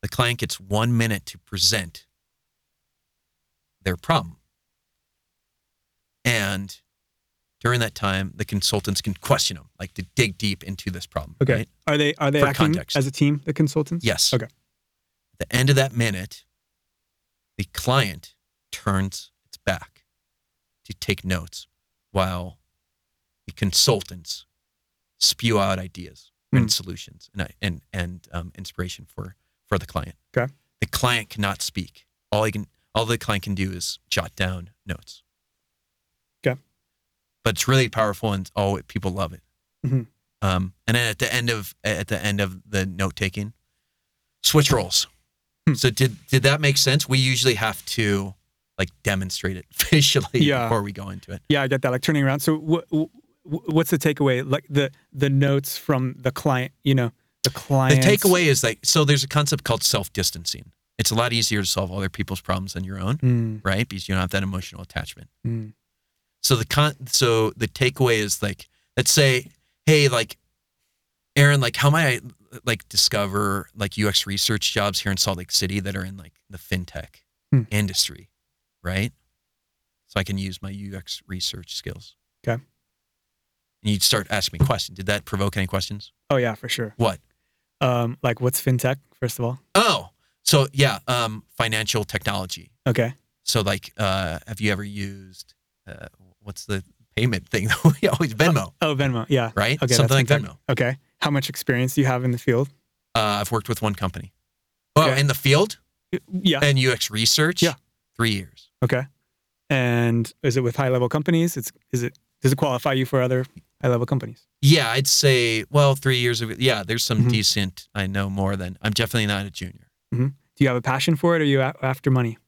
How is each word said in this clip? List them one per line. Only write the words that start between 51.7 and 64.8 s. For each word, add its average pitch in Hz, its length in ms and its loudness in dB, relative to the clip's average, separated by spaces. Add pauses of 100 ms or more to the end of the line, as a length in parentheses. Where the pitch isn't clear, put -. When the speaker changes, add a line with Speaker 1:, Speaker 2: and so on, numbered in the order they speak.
Speaker 2:
that. 131 80 2
Like, 127 100 -2
turning 151 220 2
around. 135 180 2
So 156 160 2
wh-, 160 380 -2
wh-, 156 140 0 (340)
wh-, 160 300 -8
what's 160 180 4
the 160 80 2
takeaway? 135 500 0
Like, 139 200 -2
the, 139 220 0 (220)
the 139 160 0
notes 139 480 2
from 127 400 -2
the 127 140 -2
client, 131 400 -2 (120)
you 135 120 4
know, 120 160 2 (320)
the 123 80 2
client. 131 520 2
Speaker 1:
The 160 40 6 (100)
takeaway 180 280 4
is, 143 180 2
like, - 200 0
so 156 220 4
there's 139 180 4
a 135 40 -6
concept 147 360 0
called 113 200 -2
self-distancing, - 880 -4 (300)
it's - 100 2
a 110 40 0
lot 117 180 2
easier 107 280 0
to 95 60 -2
solve 95 240 -2
other 95 180 -4
people's 95 320 -8
problems 92 320 -4
than 98 100 -8
your 95 160 -10
own, 104 180 -2
Speaker 2:
Mm. 117 480 0
Speaker 1:
right? 98 240 0
Because 98 180 -10
you 98 60 -2
don't 92 80 2
have 87 80 -2
that 98 140 -2
emotional 95 400 -8